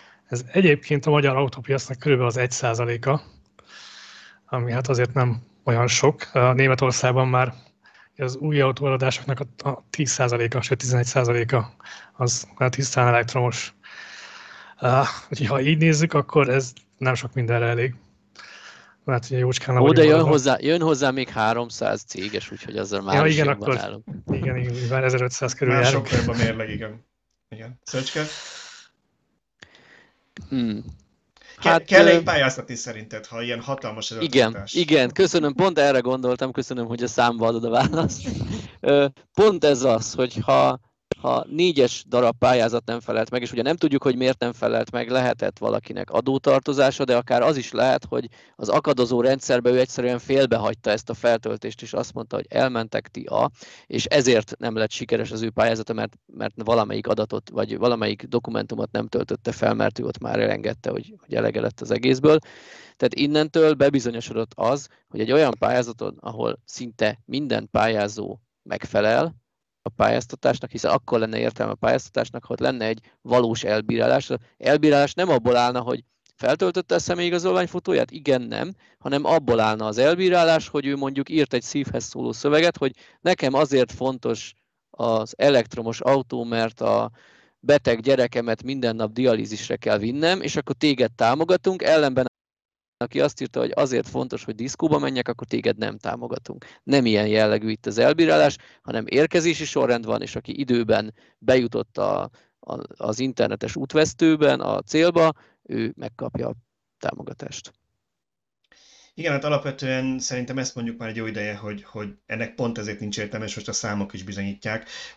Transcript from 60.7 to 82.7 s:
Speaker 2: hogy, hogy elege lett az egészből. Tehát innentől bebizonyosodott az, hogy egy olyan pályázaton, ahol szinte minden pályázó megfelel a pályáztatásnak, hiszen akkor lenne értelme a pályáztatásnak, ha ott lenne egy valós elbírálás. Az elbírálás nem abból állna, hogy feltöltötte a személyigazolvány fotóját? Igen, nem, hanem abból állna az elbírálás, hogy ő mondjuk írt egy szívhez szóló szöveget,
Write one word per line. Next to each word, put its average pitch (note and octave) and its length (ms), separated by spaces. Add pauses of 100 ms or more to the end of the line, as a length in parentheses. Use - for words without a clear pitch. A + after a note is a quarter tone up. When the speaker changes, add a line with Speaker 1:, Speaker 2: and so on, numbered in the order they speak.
Speaker 2:
hogy, D#3 280
hogy - 180
elege A2 260
lett A2 200
az A2+ 100
egészből. C3 460 (580)
Tehát B2 200
innentől D3+ 580
bebizonyosodott A#2 840
az, C3+ 320 (200)
hogy G#2+ 120
egy A2 120
olyan C#3 280
pályázaton, A#2 600
ahol A2+ 460
szinte A2 600
minden A#2+ 460
pályázó G#2 680 (240)
megfelel A#2 720 (460)
a - 80
pályáztatásnak, A#2+ 840
hiszen - 200
akkor - 280
lenne A2 200
értelme A#2 320
a G#2 40
pályáztatásnak, A#2+ 720
ha - 80
ott A#2+ 60
lenne B2+ 260
egy A2 140 (220)
valós A#2+ 420
elbírálás. A2+ 640
Az B2+ 80 (200)
elbírálás C#3+ 560
nem F3+ 160
abból B2 260
állna, A#2+ 240
hogy B2 240 (320)
feltöltötte F3 600
a E3+ 40
személyigazolvány F3 680
fotóját? E3+ 440
Igen, C3+ 300
nem, A2+ 320 (260)
hanem C#3 260
abból C3 340
állna G#2+ 260
az G#2+ 120
elbírálás, E3 720
hogy C#3+ 180
ő C#3 100
mondjuk C#3 340
írt D#3 240
egy B2 100
szívhez C3 400
szóló A#2+ 280
szöveget, D3+ 460